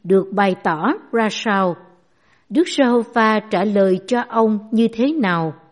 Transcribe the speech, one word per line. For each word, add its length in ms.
được 280
bày 220
tỏ 220
ra 180
sao? 460
Đức 200
Giê-hô-va 720
trả 140
lời 420
cho 220
ông 300
như 220
thế 200
nào? 420